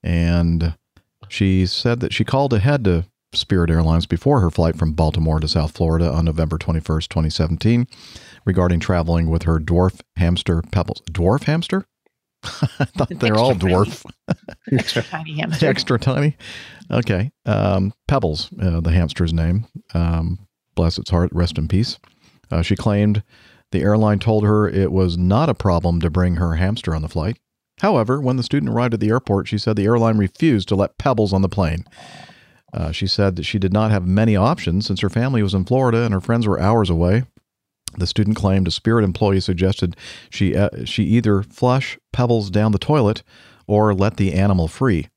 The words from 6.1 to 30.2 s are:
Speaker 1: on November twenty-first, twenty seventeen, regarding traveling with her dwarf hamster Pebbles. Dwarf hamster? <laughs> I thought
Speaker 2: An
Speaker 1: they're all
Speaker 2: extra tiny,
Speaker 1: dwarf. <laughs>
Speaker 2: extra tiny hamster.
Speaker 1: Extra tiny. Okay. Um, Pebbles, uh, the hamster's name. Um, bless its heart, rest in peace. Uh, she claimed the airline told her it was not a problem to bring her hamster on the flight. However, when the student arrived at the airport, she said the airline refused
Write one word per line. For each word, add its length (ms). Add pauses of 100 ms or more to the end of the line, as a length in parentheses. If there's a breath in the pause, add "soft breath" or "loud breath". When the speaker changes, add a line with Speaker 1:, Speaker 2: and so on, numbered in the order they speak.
Speaker 1:
on 140
November 340
twenty-first, 520
twenty 200
seventeen, 560 (580 loud breath)
regarding 360
traveling 500
with 140
her 160
dwarf 400 (160)
hamster 460 (100)
Pebbles. 300 (100)
Dwarf 320
hamster? 420 (300)
<laughs> 260
I 440
thought 240
Speaker 2:
An 80
Speaker 1:
they're 180
all 160
Speaker 2:
extra 160
tiny, 160
Speaker 1:
dwarf. 220 (320)
<laughs> 340
Speaker 2:
extra 300
tiny 360
hamster. 300
Speaker 1:
Extra 300
tiny. 380 (540 loud breath)
Okay. 400 (140)
Um, 480 (160)
Pebbles, 400 (120)
uh, 200
the 120
hamster's 420
name. 320 (280)
Um, 540 (260)
bless 240
its 120
heart, 240
rest 240
in 100
peace. 300 (520 soft breath)
Uh, 120
she 120
claimed 480 (480 soft breath)
the 120
airline 360
told 260
her 240
it 220
was 260
not 320
a 60
problem 460
to 100
bring 260
her 200
hamster 400
on 60
the 60
flight. 300 (420)
However, 400
when 160
the 60
student 300
arrived 220
at 60
the 100
airport, 360
she 120
said 180
the 80
airline 340
refused 500